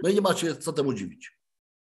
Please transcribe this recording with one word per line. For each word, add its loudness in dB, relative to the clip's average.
no 2
i 4
nie 4
macie 2
co -6
temu 0
dziwić. -10